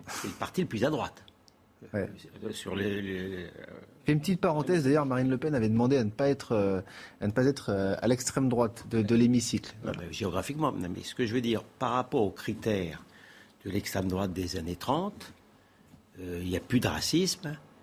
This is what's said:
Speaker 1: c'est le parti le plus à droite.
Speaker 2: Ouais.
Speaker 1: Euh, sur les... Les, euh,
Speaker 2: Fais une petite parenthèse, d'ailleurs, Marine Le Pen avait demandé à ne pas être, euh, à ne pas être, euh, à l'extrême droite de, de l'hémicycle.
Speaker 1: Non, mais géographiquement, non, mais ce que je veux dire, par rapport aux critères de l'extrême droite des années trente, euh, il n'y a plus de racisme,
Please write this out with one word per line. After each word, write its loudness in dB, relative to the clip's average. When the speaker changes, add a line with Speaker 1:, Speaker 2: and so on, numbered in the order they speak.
Speaker 1:
c'est -8
le -8
parti -4
le -2
plus -2
à 4
droite. -4
Speaker 2:
Ouais. -2
Speaker 1:
Euh, -6
sur -8
les... 0
Les, -6
euh, -12
Speaker 2:
Fais 4
une 4
petite 0
parenthèse, 2
d'ailleurs, 6
Marine 2
Le 2
Pen 0
avait 4
demandé 6
à 4
ne 2
pas 0
être, -2
euh, 2
à 0
ne 2
pas 2
être, 0
euh, 2
à 2
l'extrême 0
droite 0
de, 2
de 4
l'hémicycle. 4
Speaker 1:
Non, -4
mais -10
géographiquement, -2
non, -6
mais -8
ce -12
que 0
je -2
veux 0
dire, 0
par -4
rapport 0
aux 2
critères -4
de -6
l'extrême -2
droite -2
des -4
années -4
trente, -4
euh, -6
il -4
n'y 2
a -2
plus 2
de 2
racisme, 0